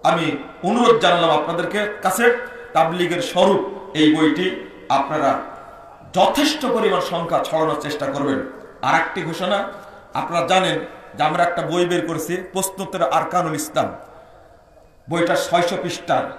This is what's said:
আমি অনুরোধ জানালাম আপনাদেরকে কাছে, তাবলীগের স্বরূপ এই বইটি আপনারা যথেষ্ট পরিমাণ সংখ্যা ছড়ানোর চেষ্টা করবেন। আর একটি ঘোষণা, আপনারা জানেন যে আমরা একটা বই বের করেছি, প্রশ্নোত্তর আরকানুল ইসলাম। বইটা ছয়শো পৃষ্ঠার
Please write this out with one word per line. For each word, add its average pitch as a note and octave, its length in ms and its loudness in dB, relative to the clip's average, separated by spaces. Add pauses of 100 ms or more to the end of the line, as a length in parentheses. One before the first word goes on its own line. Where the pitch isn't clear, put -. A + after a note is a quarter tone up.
আমি D#3+ 340 2 (260)
অনুরোধ A#3 380 6
জানালাম E3+ 300 4
আপনাদেরকে E3+ 720 -2
কাছে, A#3 360 4 (340)
তাবলীগের E3 500 2
স্বরূপ F3+ 380 4 (340)
এই D#3 220 4
বইটি D#3+ 500 0 (220)
আপনারা C#3 500 0 (760)
যথেষ্ট C4 520 2
পরিমাণ G3 340 2
সংখ্যা E3+ 440 -2
ছড়ানোর D#3 360 0
চেষ্টা C#3+ 260 -6
করবেন। C3+ 360 -2 (400)
আর C#3+ 120 2
একটি E3+ 280 -2
ঘোষণা, F#3 460 -2 (460)
আপনারা E3 320 -2
জানেন F#3 320 2 (360)
যে C#3+ 80 -2
আমরা D#3 200 2
একটা D#3+ 200 0
বই F3 220 0
বের F3 220 0
করেছি, E3 300 -4 (160)
প্রশ্নোত্তর F#3 500 -4
আরকানুল D#3+ 520 0
ইসলাম। C#3+ 340 -2 (1200)
বইটা E3+ 260 2
ছয়শো F3 460 0
পৃষ্ঠার D3+ 400 -2 (160)